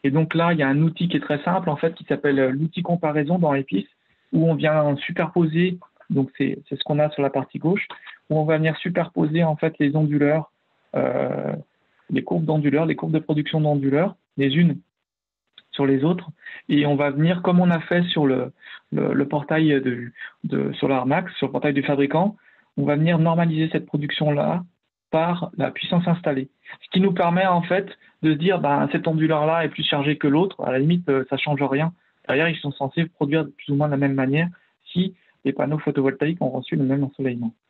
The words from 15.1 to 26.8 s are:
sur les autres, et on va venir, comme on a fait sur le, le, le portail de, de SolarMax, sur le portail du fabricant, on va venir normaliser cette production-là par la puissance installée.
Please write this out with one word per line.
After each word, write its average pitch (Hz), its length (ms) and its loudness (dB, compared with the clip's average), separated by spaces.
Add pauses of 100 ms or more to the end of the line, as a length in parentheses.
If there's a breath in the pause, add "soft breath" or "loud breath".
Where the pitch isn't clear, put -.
sur 139 140 0
les 135 180 4
autres, 175 260 0 (380 loud breath)
et 147 180 2
on 147 100 2
va 143 160 0
venir, 165 300 2
comme 180 180 4
on 180 100 4
a 165 100 2
fait 175 240 0
sur 165 220 0
le, 131 260 0 (400 loud breath)
le, - 220 0
le 139 140 0
portail 156 420 0 (120)
de, 120 300 -4 (320 loud breath)
de - 300 -2
SolarMax, 139 600 -2
sur 139 120 -4
le 135 40 -6
portail 139 220 -2
du 139 100 0
fabricant, 147 520 0 (400 soft breath)
on 147 80 -2
va 147 120 2
venir 160 240 2
normaliser 165 520 2
cette - 140 -2
production-là 151 800 -2 (460)
par 175 480 -2
la 139 140 -2
puissance - 360 -2
installée. 151 420 -2 (320 loud breath)